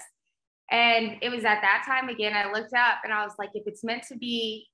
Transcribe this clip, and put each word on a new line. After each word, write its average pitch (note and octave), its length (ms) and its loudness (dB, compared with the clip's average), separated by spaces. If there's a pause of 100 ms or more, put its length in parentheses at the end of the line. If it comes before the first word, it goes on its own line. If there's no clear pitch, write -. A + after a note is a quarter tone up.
(720)
And A3+ 480 4
it A#3+ 100 -2
was A#3 140 -2
at G#3 180 4
that G#3 220 4
time, C4 260 0
again, G#3+ 220 -2
I G3+ 200 0
looked A3 220 -4
up A#3+ 280 4
and A3 100 -6
I G#3+ 120 0
was G3+ 140 -8
like, G3+ 160 -8
"If G#3 120 -10
it's G#3 160 -10
meant A#3 260 -6
to B3+ 80 -14
be, A3+ 580 -6